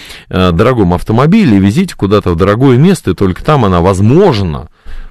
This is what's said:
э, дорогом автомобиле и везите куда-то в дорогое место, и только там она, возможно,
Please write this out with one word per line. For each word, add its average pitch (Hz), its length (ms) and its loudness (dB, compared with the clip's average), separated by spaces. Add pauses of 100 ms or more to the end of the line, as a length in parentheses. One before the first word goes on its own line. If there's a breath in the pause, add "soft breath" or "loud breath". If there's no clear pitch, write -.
(280 loud breath)
э, 90 240 -2
дорогом 95 400 0
автомобиле 131 640 0
и 98 40 2
везите 120 360 0
куда-то 98 360 -2
в 85 40 -2
дорогое 110 400 2
место, 156 360 0
и - 20 -2
только 92 280 -4
там 143 220 0
она, 92 160 0
возможно, 101 880 0 (420 soft breath)